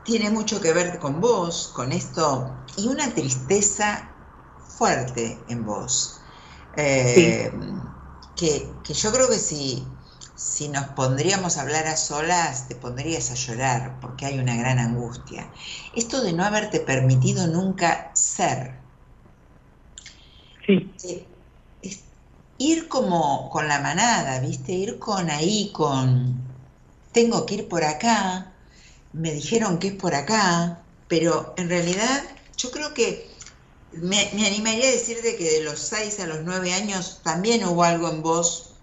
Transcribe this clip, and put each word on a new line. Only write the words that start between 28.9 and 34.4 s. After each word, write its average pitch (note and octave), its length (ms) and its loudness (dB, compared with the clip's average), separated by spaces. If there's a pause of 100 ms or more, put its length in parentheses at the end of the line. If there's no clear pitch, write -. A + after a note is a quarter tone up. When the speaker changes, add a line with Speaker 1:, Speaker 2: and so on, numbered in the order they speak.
Speaker 1:
me D#3+ 200 -2
dijeron F#3+ 460 0
que F#3+ 100 -2
es G3 60 -6
por D#3+ 200 -2
acá", E3+ 680 2 (240)
pero D#3+ 500 2
en F3 120 -2
realidad F#3 540 0 (340)
yo B3 140 -6
creo D4+ 220 -8
que - 380 -2 (600)
me, F#3+ 420 0
me G#3+ 120 2